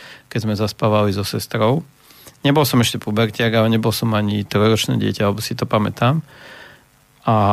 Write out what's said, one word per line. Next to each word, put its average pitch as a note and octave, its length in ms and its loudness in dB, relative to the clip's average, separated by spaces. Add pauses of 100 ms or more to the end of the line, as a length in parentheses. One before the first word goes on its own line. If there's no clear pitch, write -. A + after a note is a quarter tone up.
(280)
keď A#2+ 160 -6
sme A2 160 -2
zaspávali G#2+ 560 0
so G2+ 80 -4
sestrou. A2+ 580 -2 (600)
Nebol C#3+ 240 2
som B2 160 2
ešte A2+ 160 -4
pubertiak, A2+ 560 -2
ale A2+ 160 2
nebol A2+ 240 0
som A2+ 160 -2
ani G#2 320 -2
trojročné G#2+ 560 0
dieťa, G#2 240 -2
alebo G2+ 160 0
si A#2 160 -8
to - 80 -8
pamätám. A2+ 560 0 (1040)
A A2+ 120 2 (180)